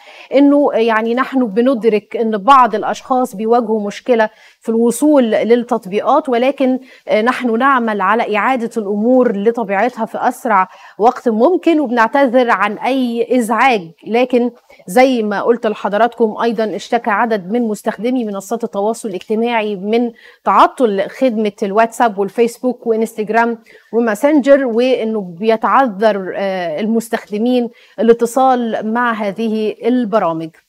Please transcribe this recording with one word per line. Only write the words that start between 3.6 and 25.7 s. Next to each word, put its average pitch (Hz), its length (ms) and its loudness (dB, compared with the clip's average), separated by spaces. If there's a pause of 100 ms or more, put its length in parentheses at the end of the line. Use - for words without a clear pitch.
مشكلة 220 420 0 (320)
في - 80 -8
الوصول 240 540 2
للتطبيقات، 220 1080 0
ولكن، 254 500 0 (280)
آه، 214 140 0
نحن 240 380 -2
نعمل 233 420 0
على 208 360 0
إعادة 233 400 -2
الأمور 220 600 0
لطبيعتها 220 680 -2
في 202 120 -8
أسرع 214 500 0 (320)
وقت 240 300 2
ممكن، 311 500 2
وبنعتذر 247 680 2
عن 202 280 0
أي 240 500 -2 (100)
إزعاج. 226 440 2 (260)
لكن 240 440 0 (360)
زي 240 360 2
ما 202 180 -4
قلت 233 260 0
لحضراتكم 214 760 -2
أيضًا، 220 320 -2
اشتكى 233 340 -4
عدد 208 420 -2
من 240 100 0
مستخدمي 226 640 -4
منصات 208 380 -8
التواصل 220 460 -4
الاجتماعي 214 680 -4
من 226 360 -2 (320)
تعطل 214 640 2
خدمة 220 420 -2 (120)
الواتساب 220 560 0
والفيسبوك 233 680 -4
وإنستجرام 226 720 -2 (360)
وماسنجر، 269 720 4
وإنه 226 560 0 (180)
بيتعذر، 214 960 0